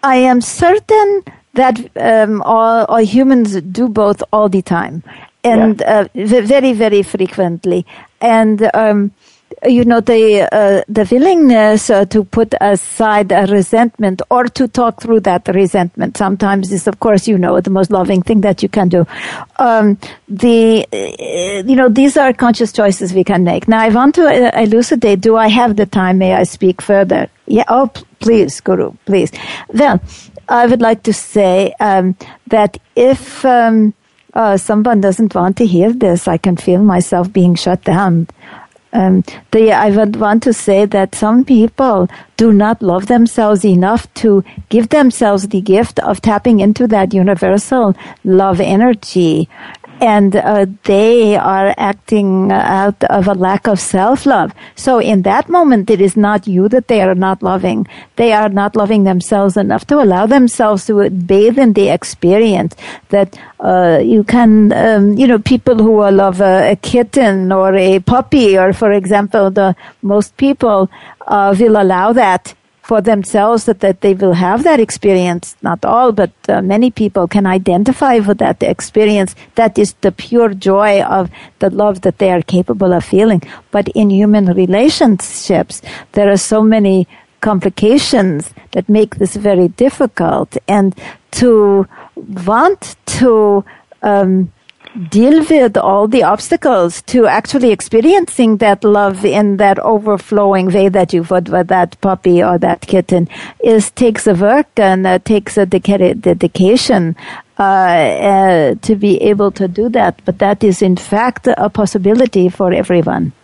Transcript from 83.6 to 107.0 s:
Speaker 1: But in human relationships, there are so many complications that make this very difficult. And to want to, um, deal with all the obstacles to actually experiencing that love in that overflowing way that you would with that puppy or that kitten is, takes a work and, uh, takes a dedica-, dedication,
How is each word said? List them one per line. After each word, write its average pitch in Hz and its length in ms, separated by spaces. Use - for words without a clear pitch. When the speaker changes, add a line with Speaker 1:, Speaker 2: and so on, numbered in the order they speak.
Speaker 1:
But 202 200
in 208 200
human 208 380
relationships, 185 1400
there 202 180
are 202 60
so 214 260
many 202 440
complications 196 1080
that 185 180
make 214 280
this - 180
very 196 320
difficult. 185 880
And 196 280
to 208 560
want 220 800
to, 214 440
um, 190 500
deal 285 400
with 254 280
all 202 300
the 233 160
obstacles 202 800
to 240 240
actually 226 440
experiencing 226 840
that 202 260
love 202 400
in 202 340
that 196 220
overflowing 202 920
way 196 160
that 185 240
you 170 160
would 180 180
with 175 200
that 180 340
puppy 185 420
or 180 140
that 175 240
kitten 180 480
is, 220 280
takes 226 340
a 214 80
work 208 340
and, 190 280
uh, 185 140
takes 208 400
a 202 80
dedica-, 185 520
dedication, 180 960